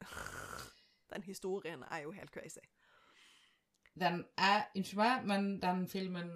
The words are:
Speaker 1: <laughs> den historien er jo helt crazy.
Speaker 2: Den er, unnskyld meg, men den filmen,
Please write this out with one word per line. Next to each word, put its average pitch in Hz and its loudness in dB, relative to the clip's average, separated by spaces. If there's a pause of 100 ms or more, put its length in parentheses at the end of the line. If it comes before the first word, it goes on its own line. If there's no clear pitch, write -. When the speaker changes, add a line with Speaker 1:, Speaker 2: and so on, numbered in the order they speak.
Speaker 1:
<laughs> - -10 (360)
den - -6
historien 185 -6
er 160 -4
jo 147 -8
helt 185 -12
crazy. - -12 (1300)
Speaker 2:
Den 175 2 (120)
er, 202 6
unnskyld 196 -2
meg, 233 6
men 202 2
den 180 2
filmen, 180 -4